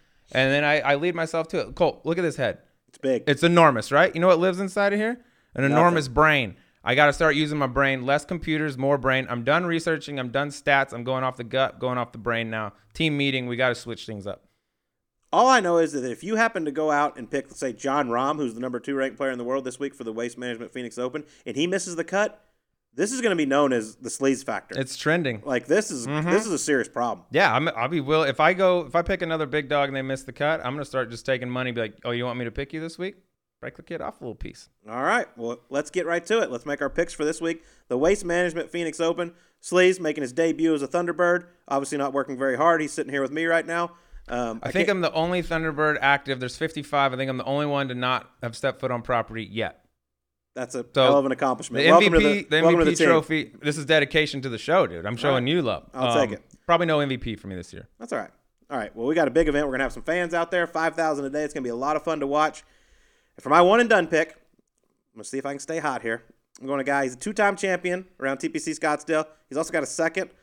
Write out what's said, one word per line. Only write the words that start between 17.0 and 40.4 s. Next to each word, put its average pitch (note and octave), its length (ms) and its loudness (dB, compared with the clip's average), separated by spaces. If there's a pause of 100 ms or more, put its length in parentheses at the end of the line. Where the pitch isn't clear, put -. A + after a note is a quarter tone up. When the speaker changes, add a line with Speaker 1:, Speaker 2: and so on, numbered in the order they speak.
Speaker 2:
and A#2+ 120 -14
pick, C#3 220 -6
say, C3 200 -6
Jon C3+ 380 -2
Rahm, C3 280 0
who's B2 180 -4
the A#2 60 -12
number B2 180 -6
two C#3 160 -6
ranked C3+ 220 -2
player C3+ 120 -2
in B2+ 80 -4
the A#2+ 60 -8
world B2+ 220 -4
this B2 140 -8
week C#3 140 -6
for - 100 -16
the A2+ 100 -6
Waste A#2 260 -6
Management A#2+ 320 -8
Phoenix A#2+ 260 -10
Open, B2+ 260 -6 (220)
and A2+ 100 -8
he D#3 120 0
misses F3+ 300 -4
the E3 80 -4
cut, G3+ 380 -4 (520)
this F#3+ 160 -2
is C4 100 -4
gonna G#3+ 140 2
be D#3 100 0
known C#3 260 4
as A2+ 260 -4
the A#2+ 120 -12
sleaze C3+ 340 0
factor. - 360 -6
Speaker 1:
It's C3 180 -6
trending. D3 480 -2
Speaker 2:
Like, B2 220 -2
this F#3 240 2
is, B2 160 -6
Speaker 1:
Mm-hmm. D3+ 240 -2
Speaker 2:
this G#3+ 140 2
is G#3+ 60 -6
a D#3 60 0
serious C3 300 0
problem. A2+ 420 -4
Speaker 1:
Yeah, C#3+ 240 4
I'm, C#3+ 160 2
I'll A#2 200 -2
be E3 120 -2
will D3+ 220 2
if C3+ 160 -2
I D#3+ 140 6
go, F3+ 340 2
if - 80 -8
I E3+ 80 4
pick F#3 180 -2
another D#3+ 240 -2
big C#3 240 -4
dog C#3+ 200 0
and C3+ 60 -8
they C3+ 60 -4
miss C3+ 220 -6
the A#2+ 100 -16
cut, D3+ 320 -2
I'm B2+ 80 -4
gonna C#3+ 120 -8
start B2 260 -4
just A#2 140 -14
taking B2+ 240 -2
money. B2+ 220 -4
Be A#2 100 -4
like, A2 140 -6 (100)
"Oh, B2 60 -2
you A#2+ 140 -4
want B2 140 -6
me B2 60 -6
to A#2 60 -6
pick C#3 220 -8
you D#3+ 60 -8
this D#3+ 180 -10
week? F#3 180 -10 (460)
Break - 140 -14
the D#3+ 80 -20
kid E3 180 -12
off - 180 -10
a - 40 -14
little A#2 120 -10
piece." - 340 -14 (200)
Speaker 2:
All A#2+ 140 -4
right. G3+ 240 0 (100)
Well, A#2 220 -6 (100)
let's D3 220 -4
get E3+ 160 -2
right E3+ 180 -2
to A3 160 2
it. D#3+ 80 0
Let's A#2+ 160 -8
make C#3+ 160 -4
our C#3 80 -2
picks - 240 -2
for D3+ 100 -6
this D#3 160 -2
week. E3 240 -4 (260)
The B2 80 -2
Waste F#3 280 2
Management E3+ 460 -2
Phoenix E3 280 -6
Open. E3+ 340 -2 (280)
Sleaze F3+ 380 6
making D3+ 240 -2
his B2 100 -6
debut D#3+ 400 2